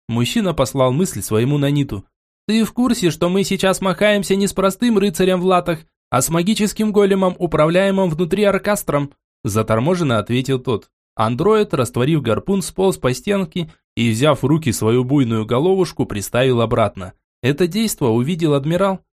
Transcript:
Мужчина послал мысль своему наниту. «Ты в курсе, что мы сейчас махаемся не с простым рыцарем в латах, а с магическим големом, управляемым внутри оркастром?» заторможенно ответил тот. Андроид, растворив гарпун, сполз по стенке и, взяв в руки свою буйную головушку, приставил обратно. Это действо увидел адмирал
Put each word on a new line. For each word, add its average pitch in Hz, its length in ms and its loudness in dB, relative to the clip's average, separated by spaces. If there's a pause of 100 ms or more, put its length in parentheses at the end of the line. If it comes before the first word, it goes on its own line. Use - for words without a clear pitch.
Мужчина 139 460 -2
послал 131 360 0
мысль 135 300 -2
своему 123 380 0
наниту. 143 480 -2 (400)
«Ты 220 180 2
в - 80 -8
курсе, 226 380 0
что 175 180 -2
мы 190 160 0
сейчас 190 380 -2
махаемся 190 540 0
не 196 100 0
с - 80 -4
простым 196 420 0
рыцарем 185 420 2
в 175 60 -4
латах, 175 360 0 (300)
а 123 120 0
с - 80 -4
магическим 202 640 0
големом, 190 460 2
управляемым 180 680 2
внутри 175 360 0
оркастром?» 185 680 -2 (320)
заторможенно 113 720 0
ответил 127 400 -2
тот. 127 300 -4 (260)
Андроид, 175 600 0
растворив 135 480 0
гарпун, 113 400 0
сполз 190 340 0
по 127 160 -2
стенке 180 580 -4 (260)
и, 117 140 2
взяв 127 320 2
в - 40 -2
руки 151 260 2
свою 120 320 2
буйную 123 400 0
головушку, 160 640 0
приставил 117 560 0
обратно. 110 500 -2 (300)
Это 147 240 0
действо 196 400 -2
увидел 147 480 0
адмирал 175 460 -2 (180)